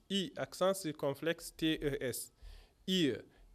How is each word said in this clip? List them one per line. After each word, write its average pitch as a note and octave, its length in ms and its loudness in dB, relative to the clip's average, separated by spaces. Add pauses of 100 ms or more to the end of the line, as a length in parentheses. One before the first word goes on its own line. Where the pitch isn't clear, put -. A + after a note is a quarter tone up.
(100)
I F#3+ 260 -2
accent F3+ 380 2
circonflexe, D3+ 840 -2
T D#3+ 240 2
E C#3 200 0
S, - 320 -4 (560)
ir, E3 340 4 (320)